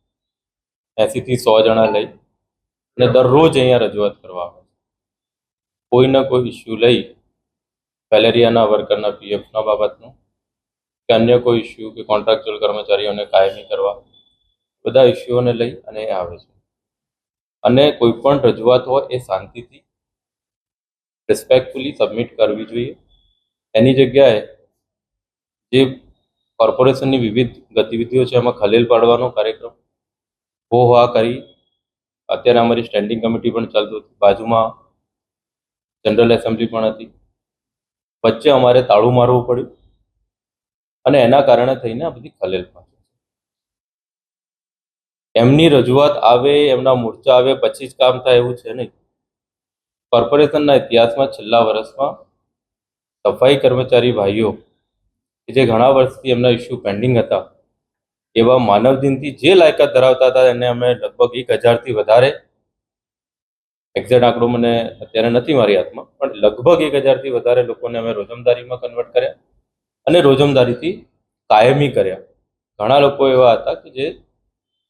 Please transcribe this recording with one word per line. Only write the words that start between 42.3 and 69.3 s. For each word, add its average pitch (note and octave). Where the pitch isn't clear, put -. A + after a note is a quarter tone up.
પહોંચી. -
એમની C#3
રજૂઆત C#3
આવે, C#3
એમના C3
મોરચા A#2+
આવે, B2+
પછી B2
જ -
કામ B2+
થાય B2+
એવું B2
છે A2+
નહીં. A#2+
કોર્પોરેશનના C#3+
ઇતિહાસમાં A#2
છેલ્લા A2+
વર્ષમાં A2
સફાઈ C3
કર્મચારી B2
ભાઈઓ G#2
કે A2+
જે C3
ઘણા A#2
વર્ષથી C3
એમના B2
ઇસ્યુ A#2+
પેન્ડિંગ A2+
હતા, G#2
એવા A#2+
માનવ A#2
દિનથી C3+
જે D#3+
લાયકાત D3+
ધરાવતા B2+
હતા C3
એને B2
અમે B2
લગભગ A#2+
એક B2+
હજારથી A#2
વધારે, A2+
એક્ઝેક્ટ A#2+
આંકડો A#2
મને A#2
અત્યારે A2+
નથી B2
મારી G#2
હાથમાં, -
પણ C3+
લગભગ B2
એક C#3+
હજારથી C3+
વધારે A#2+
લોકોને A#2
અમે A2+
રોજમદારીમાં A#2+
કન્વર્ટ A#2+
કર્યા B2